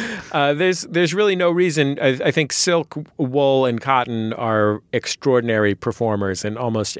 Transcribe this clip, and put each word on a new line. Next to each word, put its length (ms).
Uh, 220
there's, 300
there's 280
really 240
no 140
reason. 500
I, 240
I 60
think 240
silk, 420
wool, 480
and 160
cotton 500
are 480
extraordinary 800
performers 680
in 140
almost 440